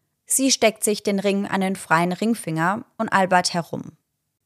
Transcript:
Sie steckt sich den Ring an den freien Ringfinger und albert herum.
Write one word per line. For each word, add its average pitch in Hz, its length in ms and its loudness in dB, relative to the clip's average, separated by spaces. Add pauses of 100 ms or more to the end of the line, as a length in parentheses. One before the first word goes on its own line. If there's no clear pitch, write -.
(260)
Sie 269 260 0
steckt 214 320 2
sich 214 180 -2
den 202 180 0
Ring 196 280 0
an 190 140 -2
den 190 140 -2
freien 175 360 0
Ringfinger 185 760 -2 (120)
und 226 120 -4
albert 185 440 2
herum. - 400 -6 (520)